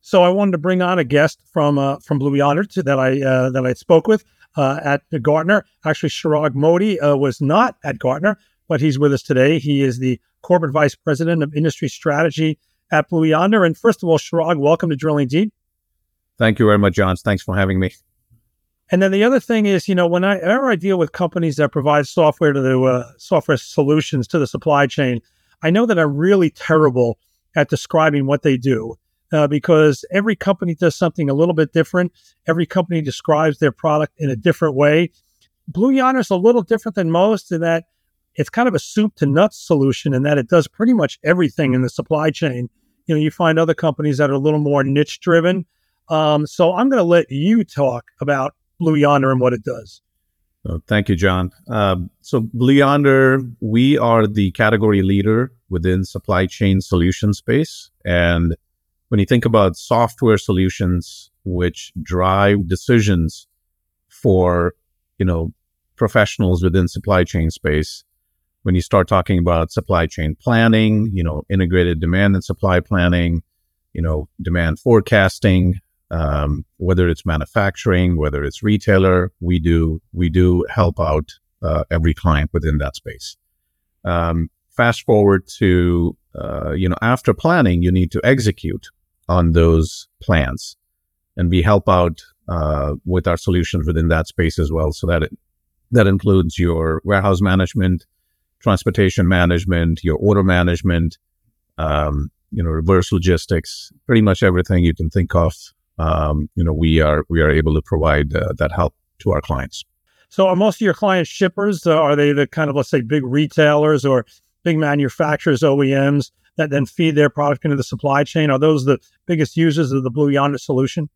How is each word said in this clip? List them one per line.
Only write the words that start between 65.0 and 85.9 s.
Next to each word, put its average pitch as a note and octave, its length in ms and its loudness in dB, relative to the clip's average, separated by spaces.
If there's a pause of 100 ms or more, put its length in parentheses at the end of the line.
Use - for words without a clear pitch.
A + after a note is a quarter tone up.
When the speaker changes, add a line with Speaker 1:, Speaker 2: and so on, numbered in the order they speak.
Speaker 2:
you G2+ 60 -2
know, E2 280 -2 (440)
professionals G2 680 0
within F2+ 240 2
supply F#2+ 340 0
chain D#2+ 280 -2
space, - 520 -4 (600)
when F2+ 120 0
you F2+ 60 2
start F#2+ 260 0
talking F#2+ 320 0
about E2+ 320 0
supply E2+ 360 -2
chain D#2 340 -6
planning, A2 720 2
you F#2 100 -4
know, D2+ 280 -4
integrated F2 500 0
demand F#2+ 340 2
and F#2 80 -2
supply F2+ 380 0
planning, F2 640 0 (500)
you - 80 -8
know, D#2 260 -4 (140)
demand E2+ 380 -2
forecasting, F#2+ 960 2 (360)
um, D2 540 -2 (120)
whether F2+ 320 2
it's - 180 -4
manufacturing, F2+ 920 0
whether D2 280 -2
it's - 180 -10
retailer, F#2+ 800 2
we F2 180 0
do, D#2+ 420 0 (120)
we F2 180 -2
do F2+ 380 2
help F2+ 320 -2
out, D#2 320 -2 (300)
uh, D#2 280 -2
every E2 240 0
client D2+ 380 -2
within D2+ 260 -2
that C#2 180 -6
space. - 400 -18 (680)
Um, E2+ 440 -2 (220)
fast A#2 320 -2
forward G2+ 440 2 (120)
to, F2 580 2 (180)